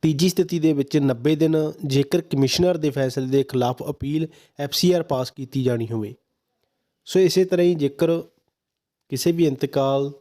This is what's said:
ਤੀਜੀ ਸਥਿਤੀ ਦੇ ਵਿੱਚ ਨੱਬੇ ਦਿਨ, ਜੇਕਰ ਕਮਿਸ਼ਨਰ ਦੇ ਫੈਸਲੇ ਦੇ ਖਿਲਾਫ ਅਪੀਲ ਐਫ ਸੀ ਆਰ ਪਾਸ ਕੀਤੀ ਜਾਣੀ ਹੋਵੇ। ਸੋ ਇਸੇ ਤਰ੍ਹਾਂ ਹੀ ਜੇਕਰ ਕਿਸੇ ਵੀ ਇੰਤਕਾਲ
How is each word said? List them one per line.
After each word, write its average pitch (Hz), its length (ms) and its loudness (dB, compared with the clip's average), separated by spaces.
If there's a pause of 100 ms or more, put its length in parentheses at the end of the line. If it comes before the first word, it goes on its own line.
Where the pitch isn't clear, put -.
ਤੀਜੀ 160 260 2
ਸਥਿਤੀ 175 300 -2
ਦੇ 160 140 2
ਵਿੱਚ 143 240 -2
ਨੱਬੇ 135 400 2
ਦਿਨ, 160 200 2 (280)
ਜੇਕਰ 139 360 0
ਕਮਿਸ਼ਨਰ 160 560 0
ਦੇ 151 140 0
ਫੈਸਲੇ 131 360 -2
ਦੇ 135 160 2
ਖਿਲਾਫ 127 480 -2
ਅਪੀਲ 151 360 -4 (320)
ਐਫ 143 140 -6
ਸੀ - 200 2
ਆਰ 175 100 2
ਪਾਸ 131 280 -4
ਕੀਤੀ 131 320 -8
ਜਾਣੀ 120 280 0
ਹੋਵੇ। 113 240 -6 (920)
ਸੋ 185 140 2
ਇਸੇ 185 240 4
ਤਰ੍ਹਾਂ 175 220 2
ਹੀ 175 80 2
ਜੇਕਰ 151 360 -2 (1040)
ਕਿਸੇ 151 200 0
ਵੀ 165 140 2
ਇੰਤਕਾਲ 139 640 0 (100)